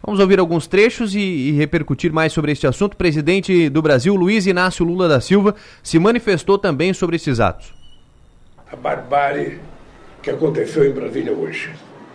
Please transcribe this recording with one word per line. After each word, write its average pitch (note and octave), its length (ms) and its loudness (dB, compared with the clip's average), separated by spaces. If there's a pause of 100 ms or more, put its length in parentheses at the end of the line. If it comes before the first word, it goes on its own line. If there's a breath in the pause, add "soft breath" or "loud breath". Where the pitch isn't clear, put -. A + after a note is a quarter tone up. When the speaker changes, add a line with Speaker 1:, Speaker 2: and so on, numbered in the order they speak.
Speaker 1:
Vamos G3+ 180 -2
ouvir F#3+ 200 6
alguns E3 260 0
trechos G#3 480 0
e, G#3 60 0
e D3+ 320 -2
repercutir D3+ 580 0
mais D#3+ 220 0
sobre D3+ 180 -2
este C#3+ 160 -2
assunto. G3 280 0
O - 20 -20
presidente E3+ 720 2
do D3 140 0
Brasil, D3+ 340 2
Luiz F#3+ 300 2
Inácio F3+ 400 0
Lula F3+ 200 0
da C#3+ 140 4
Silva, G3+ 340 2 (280 loud breath)
se - 160 0
manifestou G3 580 2
também F3+ 380 0
sobre E3+ 220 -2
estes B2+ 240 -2
atos. - 340 -2 (1000)
Speaker 2:
A - 20 -14
barbárie C#3+ 840 -4 (640)
que C#3 80 -6
aconteceu D3+ 560 0
em C3 80 0
Brasília B2 380 -6
hoje. - 380 -8 (440)